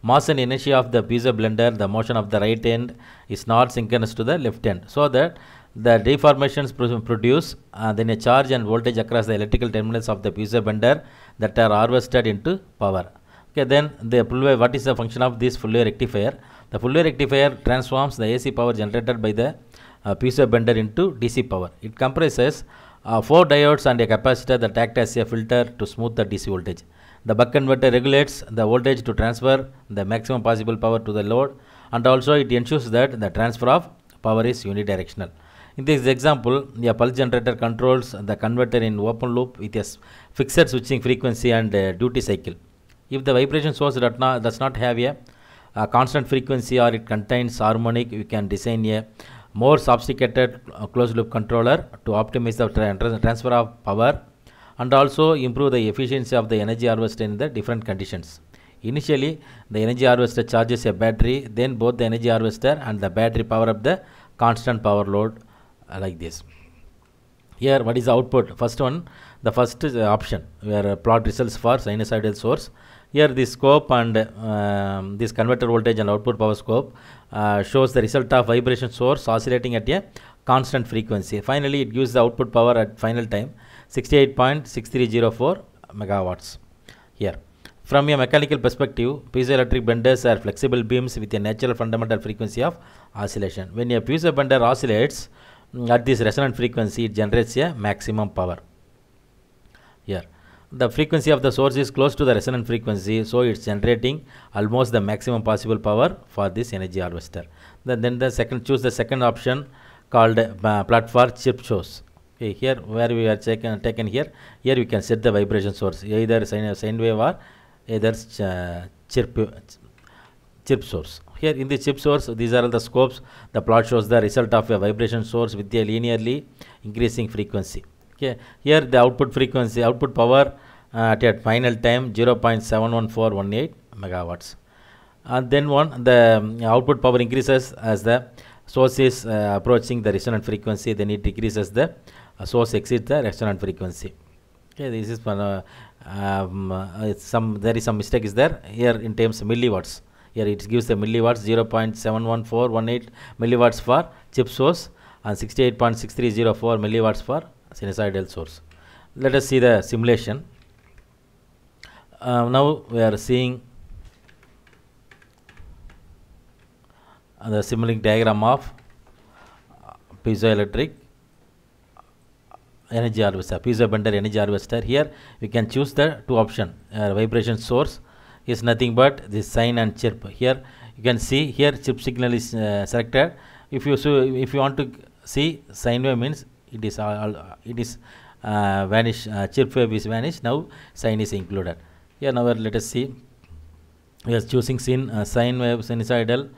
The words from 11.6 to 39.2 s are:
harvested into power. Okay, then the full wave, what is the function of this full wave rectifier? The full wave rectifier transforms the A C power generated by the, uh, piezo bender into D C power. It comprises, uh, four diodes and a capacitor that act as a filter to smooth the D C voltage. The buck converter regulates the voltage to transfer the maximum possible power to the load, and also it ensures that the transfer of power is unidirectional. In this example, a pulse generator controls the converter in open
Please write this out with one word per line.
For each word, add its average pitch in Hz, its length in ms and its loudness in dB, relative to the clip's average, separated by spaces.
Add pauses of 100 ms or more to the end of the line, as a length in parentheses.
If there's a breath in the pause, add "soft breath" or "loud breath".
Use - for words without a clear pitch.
harvested 117 580 2
into 110 300 -2 (220)
power. 95 300 -2 (420 soft breath)
Okay, 143 120 0
then 143 280 2 (120)
the 117 200 4
full 123 180 -2
wave, 135 180 4
what 123 160 4
is 123 80 -4
the 127 120 2
function 117 280 -4
of 120 160 -2
this 123 180 0
full 110 140 -6
wave 117 140 4
rectifier? 107 520 -2 (320 loud breath)
The 107 80 -8
full 123 160 -2
wave 165 120 4
rectifier 139 500 2
transforms 131 640 0
the 113 80 -2
A 117 120 0
C 127 140 -4
power 120 220 0
generated 113 460 -2
by 107 120 0
the, 117 240 0 (500 loud breath)
uh, 101 80 0
piezo 127 340 2
bender 117 260 4
into 110 420 0
D 117 120 -2
C 120 140 0
power. 92 300 -4 (100)
It 110 140 -14
comprises, 135 680 0 (420 loud breath)
uh, 113 160 0
four 160 240 6
diodes 147 420 6
and 120 140 4
a 113 40 6
capacitor 120 540 2
that 113 180 -2
act 117 220 0
as 117 180 0
a 113 80 0
filter 117 380 0 (160)
to 104 80 -4
smooth 113 280 -6
the 107 100 0
D 98 120 -6
C - 140 -6
voltage. 90 320 -6 (420 soft breath)
The 107 100 0
buck 120 160 4
converter 135 400 4
regulates 139 580 2
the 110 160 0
voltage 123 380 2
to 117 100 -4
transfer 127 540 0 (220 soft breath)
the 101 160 -4
maximum 113 380 -4
possible 110 340 0
power 113 220 0
to 110 120 -8
the 104 120 -2
load, 123 340 0 (340 loud breath)
and 117 160 -2
also 131 260 4
it 143 180 2
ensures 120 400 -2
that 123 280 2
the 104 100 -4
transfer 117 400 -2
of 170 200 4 (320)
power 110 240 2
is 120 180 -2
unidirectional. 98 680 -6 (460 soft breath)
In 135 80 -8
this 139 200 2
example, 131 600 2 (180)
a 113 80 4
pulse 120 240 0
generator 123 380 0
controls 123 560 0
the 101 240 -6
converter 120 420 0
in 110 220 0
open 117 360 -2